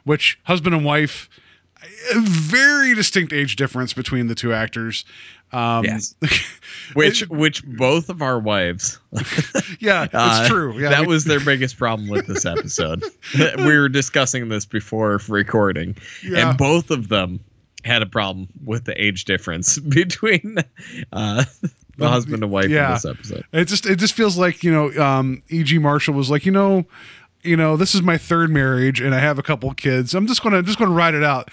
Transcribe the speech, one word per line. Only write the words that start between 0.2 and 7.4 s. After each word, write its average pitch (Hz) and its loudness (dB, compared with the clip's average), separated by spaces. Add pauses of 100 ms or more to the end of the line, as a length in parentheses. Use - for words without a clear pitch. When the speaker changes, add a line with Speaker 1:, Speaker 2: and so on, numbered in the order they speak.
Speaker 1:
husband 175 0
and 151 0
wife, 147 0 (840)
a 233 4
very 247 4
distinct 185 0
age 143 -2
difference 127 -2
between 120 -2
the 113 -4
two 117 -2
actors. 113 -4 (480)
Um, 117 0
Speaker 2:
Yes. 110 -6
Speaker 1:
<laughs> - -4
Speaker 2:
Which, 151 2
Speaker 1:
it 175 -12
Speaker 2:
which 151 -2